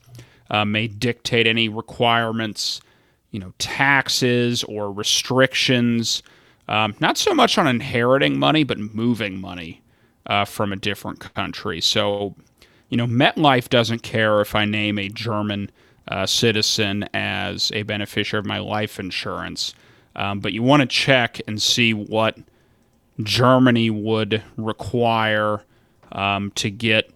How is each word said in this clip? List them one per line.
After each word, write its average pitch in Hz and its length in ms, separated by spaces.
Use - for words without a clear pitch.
uh, 104 160
may 107 220
dictate 117 600
any 113 220
requirements, 113 1120
you 98 80
know, 92 200
taxes 123 1080
or 104 260
restrictions, 120 1300
um, 107 320
not 311 180
so 403 160
much 254 240
on 180 100
inheriting 131 720
money, 143 260
but - 160
moving 107 600
money, 87 420
uh, 101 200
from 101 280
a - 20
different - 440
country. - 480
So, 101 540
you 117 80
know, 120 80
MetLife 135 640
doesn't 117 320
care 107 400
if - 140
I 104 100
name 104 320
a 98 120
German, 104 600
uh, 95 180
citizen 104 880
as 98 640
a 104 80
beneficiary 104 560
of 98 80
my 104 100
life 104 420
insurance, 87 760
um, 101 240
but 101 120
you 110 120
wanna 135 240
check 127 600
and 107 140
see 117 320
what 107 460
Germany 120 680
would 107 500
require, 110 1040
um, 98 440
to 110 160
get 110 440